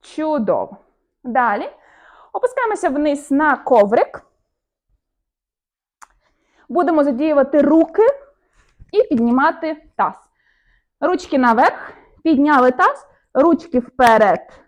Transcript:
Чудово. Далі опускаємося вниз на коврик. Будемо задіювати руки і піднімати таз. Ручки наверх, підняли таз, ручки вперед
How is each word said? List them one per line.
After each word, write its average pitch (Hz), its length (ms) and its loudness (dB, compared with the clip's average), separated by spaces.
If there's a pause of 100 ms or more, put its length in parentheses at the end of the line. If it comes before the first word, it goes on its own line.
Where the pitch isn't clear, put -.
Чудово. 220 760 -6 (460)
Далі 247 480 -4 (600)
опускаємося 466 560 -4
вниз 285 420 -4
на 285 260 0
коврик. 226 640 0 (2500)
Будемо 311 340 0
задіювати 285 580 0
руки 320 420 2 (880)
і 415 120 2
піднімати 285 920 -2
таз. 170 200 -4 (840)
Ручки 311 380 -4
наверх, 247 560 0 (300)
підняли 285 480 2
таз, 370 360 -2 (260)
ручки 311 460 0
вперед 220 880 0